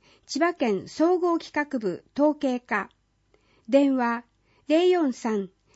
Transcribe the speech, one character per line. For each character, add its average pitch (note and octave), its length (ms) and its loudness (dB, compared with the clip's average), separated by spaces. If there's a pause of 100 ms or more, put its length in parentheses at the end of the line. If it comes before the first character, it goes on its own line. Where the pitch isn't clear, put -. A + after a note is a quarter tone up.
(260)
千 - 140 -6
葉 E4+ 140 0
県 G#3 340 -2
総 F4 300 0
合 E4+ 200 0
企 - 140 -12
画 D4 260 -4
部 F#3+ 260 -6 (120)
統 D4 220 2
計 B3 220 -4
課。 G#3 300 -6 (800)
電 C#4 280 4
話、 A#3 280 -4 (440)
零 E4 200 4
四 E4+ 240 2
三 G#3 360 -4 (280)